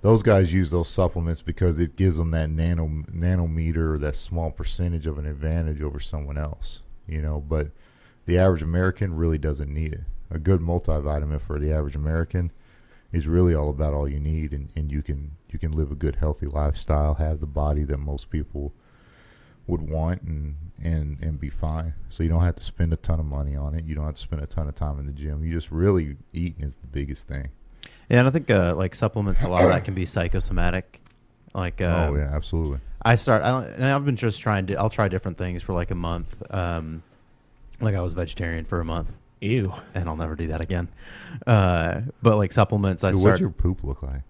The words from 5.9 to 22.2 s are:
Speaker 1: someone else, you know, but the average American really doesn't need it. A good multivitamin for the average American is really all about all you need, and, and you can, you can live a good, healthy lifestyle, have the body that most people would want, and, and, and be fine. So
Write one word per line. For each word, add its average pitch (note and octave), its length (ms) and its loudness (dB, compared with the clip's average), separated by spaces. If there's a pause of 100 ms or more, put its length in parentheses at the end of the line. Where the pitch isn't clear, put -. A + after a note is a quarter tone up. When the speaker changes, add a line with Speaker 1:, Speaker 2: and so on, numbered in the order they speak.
Speaker 1:
someone D2 380 -6
else, D2+ 440 -6 (260)
you D#2+ 140 -4
know, D2+ 260 -2
but D2+ 220 0 (560)
the F2 120 4
average F2+ 260 6
American F2+ 520 0
really D#2+ 220 2
doesn't C#2+ 360 -2
need D2+ 200 -2
it. D2+ 80 -8 (300)
A D#2+ 80 -4
good F2 200 4
multivitamin D2+ 800 0
for D2 180 -4
the D2+ 120 0
average D2 240 0
American E2 560 0 (600)
is D#2 160 0
really F2 260 6
all D2 160 2
about D2 240 0
all D2 160 0
you D2 100 -4
need, D#2 320 -2
and, C#2 240 -6
and D2+ 160 -2
you C#2+ 120 -2
can, D2 280 -6 (200)
you - 80 -6
can D#2+ 120 -2
live D2+ 200 0
a D2 40 -4
good, C#2+ 200 0
healthy D#2 320 0
lifestyle, D2+ 680 2
have D#2 240 0
the D2 60 -4
body D2 380 0
that C#2+ 160 -2
most C#2+ 320 -6
people C#2+ 420 -6 (960)
would E2+ 200 0
want, D#2 360 0
and, D2+ 320 -6 (280)
and, D2+ 380 0
and D#2 180 -4
be C#2+ 120 -6
fine. D#2+ 420 -2 (160)
So - 140 -4